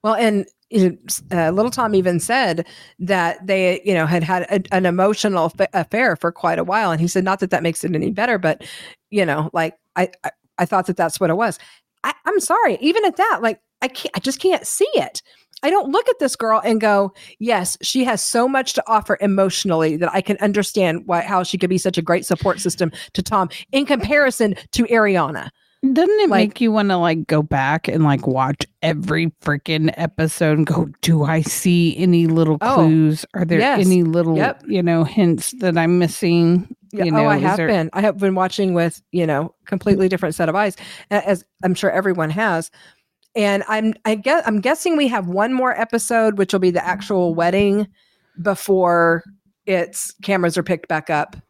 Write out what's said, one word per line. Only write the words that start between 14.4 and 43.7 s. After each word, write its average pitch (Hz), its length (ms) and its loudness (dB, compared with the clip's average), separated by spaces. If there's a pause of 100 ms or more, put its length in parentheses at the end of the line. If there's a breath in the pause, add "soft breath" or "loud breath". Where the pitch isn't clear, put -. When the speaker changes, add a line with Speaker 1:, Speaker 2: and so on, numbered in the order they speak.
Speaker 1:
see - 280 0
it. - 280 -2 (400 soft breath)
I 285 80 0
don't 349 200 0
look 427 180 0
at 494 100 0
this 269 180 -2
girl 220 260 0
and 220 180 0
go, 202 340 2 (240 loud breath)
"Yes, 214 420 -2
she 254 240 0
has 233 180 -2
so 240 240 0
much 269 280 -2
to - 120 -2
offer 214 360 0
emotionally 185 720 0
that 170 180 -2
I 190 60 2
can 202 180 -2
understand 196 680 0
why, 170 160 0
how 185 200 -2
she 180 140 -6
could 180 140 0
be 185 80 2
such 185 180 -2
a 165 60 -2
great 175 240 -2
support 190 340 -2
system 170 320 -2 (220 loud breath)
to 185 80 -4
Tom 190 260 -2 (240 loud breath)
in 269 140 0
comparison 233 680 0 (180 loud breath)
to 233 120 2
Ariana." 185 640 2 (340)
Speaker 2:
Doesn't 349 380 4
it 392 100 4
Speaker 1:
Like 214 180 4
Speaker 2:
make - 120 -8
you 226 120 2
wanna, 202 280 2
like, 165 260 0
go 151 160 2
back 143 460 -2
and, 160 160 2
like, 143 220 2
watch 131 400 -2 (160)
every 165 460 -2 (140)
freaking 156 540 -2
episode 160 640 0
and 156 80 2
go, 160 220 -2 (120)
"Do 160 240 2
I 160 160 0
see 170 560 0
any 170 300 4
little 160 340 2
Speaker 1:
Oh, 247 140 0
Speaker 2:
clues? 160 580 4
Are 180 140 -2
there 165 120 2
Speaker 1:
yes. 247 260 2
Speaker 2:
any 180 180 4
little, 165 340 2
Speaker 1:
Yep. 240 320 -2
Speaker 2:
you 190 140 0
know, 165 220 2
hints 170 560 2
that 180 180 2
I'm 170 200 4
missing?" 170 680 2 (240)
Speaker 1:
Yeah, 196 120 -2
Speaker 2:
You 156 120 2
Speaker 1:
oh, - 0 -
I - 60 4
Speaker 2:
know, - 160 4
is 185 40 0
Speaker 1:
have - 140 2
Speaker 2:
there 165 120 -2
Speaker 1:
been. 165 260 0
I 190 80 -2
have 214 160 0
been 190 160 0
watching 185 400 0
with, 170 360 -2
you 170 160 0
know, 151 280 -2 (100)
completely 190 440 0
different 180 260 -2
set 165 160 -2
of 160 40 -4
eyes, 202 220 -2 (340 loud breath)
a-, 202 160 0
as 190 180 -2 (200)
I'm 185 100 2
sure 190 160 0
everyone 175 400 0
has. 180 400 -2 (640 soft breath)
And 202 340 0
I'm, 220 240 0 (140)